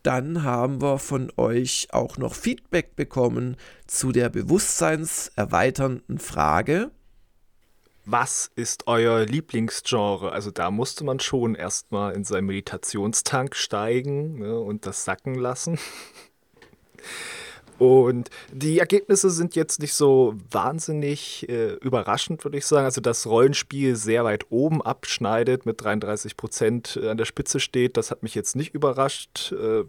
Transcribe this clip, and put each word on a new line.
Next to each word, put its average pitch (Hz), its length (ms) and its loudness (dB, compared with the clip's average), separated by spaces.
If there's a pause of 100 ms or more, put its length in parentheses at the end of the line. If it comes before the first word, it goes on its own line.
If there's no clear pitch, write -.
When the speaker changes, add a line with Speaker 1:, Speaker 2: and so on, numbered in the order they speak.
Speaker 1:
dann 139 400 -2
haben 127 400 0
wir 139 160 2
von 131 380 -4
euch 120 560 0
auch 120 260 0
noch 123 160 -6
Feedback - 640 -4
bekommen 123 600 -2 (300)
zu - 260 -2
der 120 160 4
bewusstseinserweiternden 151 1900 0
Frage. 110 720 0 (1120)
Speaker 2:
Was 120 520 0
ist - 320 -4
euer 117 360 4
Lieblingsgenre? 110 1080 -2
Also 104 180 -6
da 90 220 -2
musste 123 320 -4
man 135 160 -2
schon 117 340 0
erstmal 101 600 -4
in 98 100 -4
seinen 98 220 -2
Meditationstank 104 1080 -4
steigen, 131 880 -2
ne, 110 180 -4
und 107 280 -6
das - 180 -6
sacken 127 320 -6
lassen. 127 480 -4
<laughs> - 40 -14 (1900)
Und 127 520 8 (220)
die 151 260 2
Ergebnisse 196 520 4
sind 175 260 -2
jetzt 160 240 0
nicht 147 140 -4
so 131 400 6 (180)
wahnsinnig, 147 960 -4
äh, 113 280 -2
überraschend, 131 680 -2
würde 143 140 -4
ich 139 80 -6
sagen. 147 180 4
Also 131 160 0
dass 117 260 0
Rollenspiel 131 680 4
sehr 110 260 2
weit 107 280 0
oben 147 320 2
abschneidet, 117 840 0
mit 110 160 -4
dreiunddreißig 104 540 -2
Prozent 117 680 -2
an 110 140 -2
der 113 80 -2
Spitze - 340 -4
steht, 123 380 0
das - 160 -2
hat - 100 -8
mich - 140 -8
jetzt - 180 -4
nicht 143 180 -6
überrascht. 135 800 -2
Äh, 110 360 0